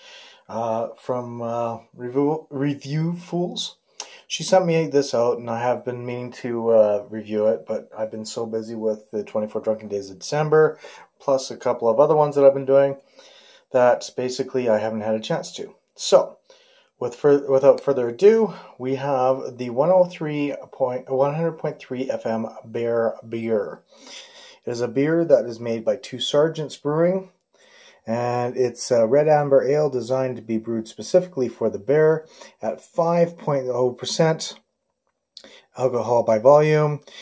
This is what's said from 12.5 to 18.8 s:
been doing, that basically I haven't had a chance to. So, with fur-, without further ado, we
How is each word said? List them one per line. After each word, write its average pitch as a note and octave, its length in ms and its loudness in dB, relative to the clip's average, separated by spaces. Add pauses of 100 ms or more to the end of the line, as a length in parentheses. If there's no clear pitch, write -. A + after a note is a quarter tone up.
been C3+ 120 -6
doing, C#3 320 4 (760)
that B2 460 4
basically B2+ 500 -4
I G#2+ 120 4
haven't A2 280 -4
had A2 80 0
a A2 60 -4
chance - 320 -6
to. - 200 -14 (220)
So, - 380 2 (680)
with B2 160 -6
fur-, C#3+ 320 2
without C3+ 320 4
further B2 300 -2
ado, G3+ 460 4 (240)
we C3 160 -4